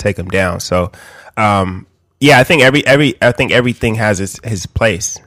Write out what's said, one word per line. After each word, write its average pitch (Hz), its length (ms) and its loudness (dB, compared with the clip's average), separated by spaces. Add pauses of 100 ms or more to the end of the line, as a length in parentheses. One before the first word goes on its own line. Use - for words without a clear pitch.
take 101 160 -2
'em 92 80 -10
down. 90 320 -2
So, 87 320 -4 (460)
um, 98 500 -2 (320)
yeah, 139 200 6
I 127 40 6
think 160 180 2
every, 131 240 2
every, 139 360 2
I 120 100 4
think 117 220 -4
everything 120 420 0
has 107 240 0
its, 95 240 -8
his 107 220 -6
place. - 600 -4